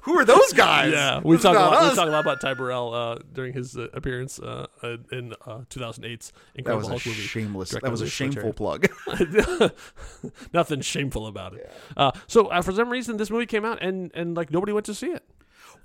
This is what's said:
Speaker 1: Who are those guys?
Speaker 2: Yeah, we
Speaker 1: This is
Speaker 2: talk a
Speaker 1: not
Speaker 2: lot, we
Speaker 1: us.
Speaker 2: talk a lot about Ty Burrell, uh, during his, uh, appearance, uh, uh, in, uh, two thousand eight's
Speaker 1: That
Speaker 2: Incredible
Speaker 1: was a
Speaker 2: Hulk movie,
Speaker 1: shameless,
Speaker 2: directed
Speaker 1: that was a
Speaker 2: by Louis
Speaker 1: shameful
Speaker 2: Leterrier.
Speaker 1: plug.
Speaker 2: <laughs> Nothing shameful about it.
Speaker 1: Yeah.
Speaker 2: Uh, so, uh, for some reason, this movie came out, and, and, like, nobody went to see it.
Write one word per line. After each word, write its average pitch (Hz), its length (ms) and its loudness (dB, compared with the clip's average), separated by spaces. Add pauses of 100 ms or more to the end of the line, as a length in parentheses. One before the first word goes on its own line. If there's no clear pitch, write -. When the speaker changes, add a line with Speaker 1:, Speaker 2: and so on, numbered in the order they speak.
Speaker 1:
Who 339 160 2
are 269 80 6
those 403 260 10
guys? 156 400 4
Speaker 2:
Yeah, 139 320 2
we 165 120 8
Speaker 1:
This - 40 6
is - 40 -6
Speaker 2:
talk 202 120 8
a - 40 8
Speaker 1:
not 180 120 6
Speaker 2:
lot, 311 120 6
we 294 40 6
Speaker 1:
us. 254 80 2
Speaker 2:
talk 175 120 2
a - 20 0
lot 151 100 2
about 151 180 0
Ty 135 160 -4
Burrell, 123 380 -4
uh, 117 260 -4 (140)
during 131 220 -8
his, 127 200 -10
uh, 120 200 -8
appearance, 131 440 -8
uh, 120 280 -12 (160)
uh, 117 160 -10 (120)
in, 123 220 -10 (140)
uh, 117 140 -14 (100)
two 131 100 -12
thousand 117 240 -12
eight's 117 260 -14
Speaker 1:
That - 280 -20
Speaker 2:
Incredible 120 220 -4
Speaker 1:
was 104 80 -6
a - 20 -6
Speaker 2:
Hulk 123 160 -8
movie, 110 160 -8
Speaker 1:
shameless, 101 480 -6
Speaker 2:
directed 123 160 -6
Speaker 1:
that 131 40 -2
was 117 120 -4
a - 20 -4
Speaker 2:
by - 0 -
Louis 143 80 -6
Speaker 1:
shameful 131 400 -4
Speaker 2:
Leterrier. 180 1160 0 (500)
Speaker 1:
plug. - 120 -14
Speaker 2:
<laughs> - 200 -20
Nothing 156 300 0
shameful 131 440 -6
about 95 280 -12
it. - 160 -18 (260)
Speaker 1:
Yeah. - 120 2
Speaker 2:
Uh, - 20 0 (160)
so, 214 220 6
uh, 175 120 0
for 170 120 -2
some 233 180 0
reason, 240 260 -6
this 208 140 -4
movie 233 160 -2
came 214 180 -2
out, 233 180 -4
and, 185 300 -6
and, 170 240 -6
like, 170 140 -6
nobody 190 240 -2
went 208 120 -2
to 214 80 -8
see 254 120 -10
it. 339 180 -8 (600)